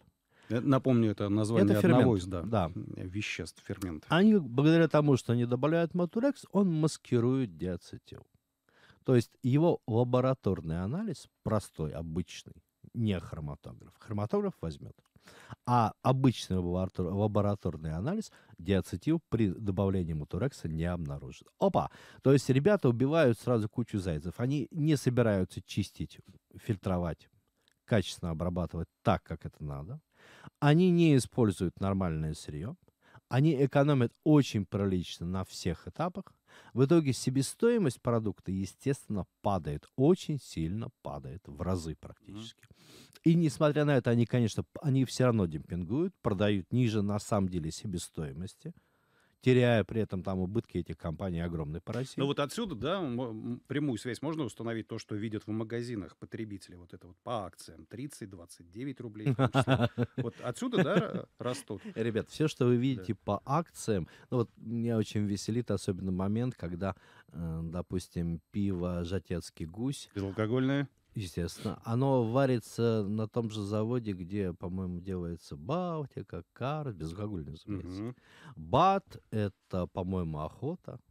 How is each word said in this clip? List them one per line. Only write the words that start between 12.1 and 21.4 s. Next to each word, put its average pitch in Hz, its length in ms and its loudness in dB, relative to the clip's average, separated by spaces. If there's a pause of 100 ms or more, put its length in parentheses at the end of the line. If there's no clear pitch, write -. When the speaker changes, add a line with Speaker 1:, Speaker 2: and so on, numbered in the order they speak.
Speaker 2:
не 107 260 0
хроматограф. 76 800 -12
Хроматограф 170 640 -4
возьмет. - 320 -10 (720)
А 120 360 4
обычный 131 560 2
лаборатор-, 90 540 -2
лабораторный 101 840 0
анализ 151 380 -6 (260)
диацетил 95 600 0 (100)
при 110 200 2
добавлении 95 640 0
Мотурекса 85 540 -4
не 80 160 -2
обнаружит. 71 640 -6 (120)